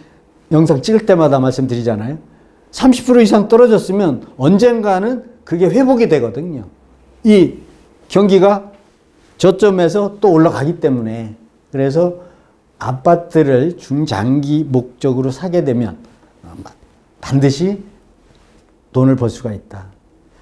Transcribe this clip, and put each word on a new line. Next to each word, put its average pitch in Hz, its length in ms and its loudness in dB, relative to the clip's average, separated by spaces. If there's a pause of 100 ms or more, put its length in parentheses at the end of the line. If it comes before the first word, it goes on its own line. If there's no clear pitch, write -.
(520)
영상 156 320 2
찍을 214 240 0
때마다 156 320 2
말씀드리잖아요. 120 800 -4 (520)
삼십 247 360 0
프로 247 140 4
이상 214 260 2
떨어졌으면 202 800 2 (100)
언젠가는 208 880 0 (200)
그게 170 220 -2
회복이 233 440 2
되거든요. 135 560 -4 (580)
이 196 320 4 (520)
경기가 196 640 2 (680)
저점에서 190 800 0
또 202 100 2
올라가기 160 480 0
때문에. 113 560 -4 (360)
그래서 160 460 -2 (600)
아파트를 143 1000 0
중장기 143 920 -2
목적으로 131 640 -4
사게 170 320 -4
되면 117 340 -4 (1200)
반드시 143 640 -2 (1120)
돈을 131 240 2
벌 120 120 -4
수가 113 220 -10
있다. 98 360 -16 (540)